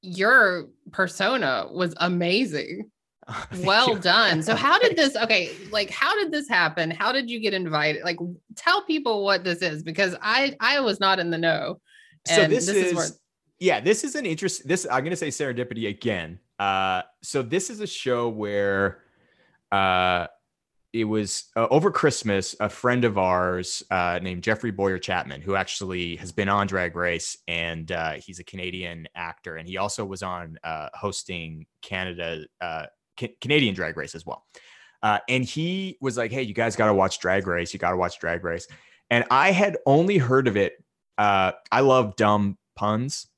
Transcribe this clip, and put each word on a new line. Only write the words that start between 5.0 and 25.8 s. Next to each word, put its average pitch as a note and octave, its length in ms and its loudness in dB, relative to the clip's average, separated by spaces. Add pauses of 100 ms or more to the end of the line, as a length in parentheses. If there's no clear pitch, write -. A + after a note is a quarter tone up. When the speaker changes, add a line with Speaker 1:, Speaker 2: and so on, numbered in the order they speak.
Speaker 1:
this, A3+ 80 0
okay, G#3+ 280 0 (180)
like, G#3 200 -2
how E4+ 280 0
did F#4 140 0
this D4 160 -4
happen? E3 420 2
How G3+ 220 -2
did B3+ 180 -2
you A#3 120 -6
get G#3 120 -2
invited? D#3 520 0
Like, F3 140 -2
w-, F3 180 -8 (180)
tell G4 300 0
people B3 400 -2
what F#3+ 180 2
this F3 180 -2
is, D#3 220 -4
because F3 380 0
I, C4+ 400 0
I C4+ 180 2
was G3+ 220 0
not F#3+ 180 4
in E3+ 100 -2
the E3 80 0
know. E3 440 -2 (440)
Speaker 2:
So E3 180 6
Speaker 1:
And D#3+ 100 4
Speaker 2:
this A3 140 0
Speaker 1:
this G3+ 100 2
is F3+ 140 2
Speaker 2:
is, E3+ 40 0
Speaker 1:
where D#3+ 120 0 (520)
Speaker 2:
yeah, E3 220 2
this G#3 240 2
is C#4 100 -6
an D4 100 -4
interest-, E3+ 400 -4
this, E3+ 240 -2
I'm C3 140 2
gonna E3+ 140 -4
say E3 100 -4
serendipity B2 640 -4
again. F#2 500 -4 (180)
Uh, F#2+ 440 0 (200)
so - 200 -4
this D#3 280 -4
is G#3+ 120 -12
a G3+ 60 -8
show A#2+ 420 -2
where, G2+ 720 -2 (680)
uh, F2+ 540 2 (680)
it A#2 100 0
was, G#2+ 420 -2 (100)
uh, A2+ 140 2
over D#3+ 220 4
Christmas, G#2 680 0
a G#2 100 0
friend B2 360 0
of G#2 120 0
ours, F2+ 760 0
uh, F2 300 0
named F2+ 220 -8
Jeffrey A2 280 0
Boyer F#2+ 260 0
Chapman, E2 440 -4
who F#2+ 140 -4
actually F2+ 600 -4